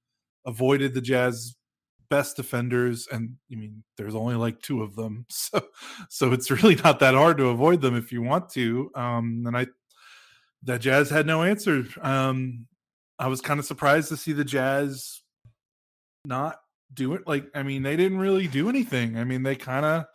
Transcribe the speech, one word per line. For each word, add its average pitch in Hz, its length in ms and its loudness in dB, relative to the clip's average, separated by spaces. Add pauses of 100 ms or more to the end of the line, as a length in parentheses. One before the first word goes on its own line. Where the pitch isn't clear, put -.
(460)
avoided 131 480 2
the 131 60 -2
Jazz 123 560 -2 (520)
best 143 280 -2
defenders, 123 760 -2
and, 120 260 -8 (140)
I 120 60 -14
mean, 107 260 -14 (140)
there's 107 180 -10
only, 117 220 -2
like, 113 240 -2
two 123 220 -4
of 101 120 -10
them, 113 320 -10
<laughs> - 40 -20
so, - 300 -4 (480)
so 123 240 2
it's 127 180 -2
really 170 260 8
not - 240 4
that 131 140 8
hard 151 240 6
to 131 100 4
avoid 143 320 4
them 123 160 2
if 117 160 -6
you 120 100 -6
want 156 280 -2
to. 123 440 -2
Um, 120 540 -4
and 120 80 -4
I 127 100 0 (960)
the 120 160 -4
Jazz 135 320 4
had 156 160 2
no 160 160 0
answer. 175 420 0 (160)
Um, 131 640 -2 (520)
I 131 100 -2
was 131 120 -4
kinda 147 220 -2
surprised 151 460 2
to 156 80 -6
see 156 160 -6
the 147 120 -2
Jazz 135 800 -2 (1000)
not 135 320 -4 (360)
do 135 220 -2
it. 185 120 -8
Like, 143 280 -2
I 143 80 -4
mean, 135 200 -4
they 143 140 -2
didn't 190 220 2
really 190 280 2
do 147 220 0
anything. 131 480 0
I 117 80 -2
mean, 127 180 -2
they 135 140 -2
kinda, 147 580 -2